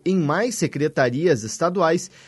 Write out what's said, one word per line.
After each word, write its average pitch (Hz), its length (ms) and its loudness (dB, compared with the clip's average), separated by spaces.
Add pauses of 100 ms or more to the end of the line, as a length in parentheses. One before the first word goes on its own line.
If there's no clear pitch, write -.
em 185 120 2
mais 180 380 0
secretarias 143 880 0
estaduais 175 680 0 (160)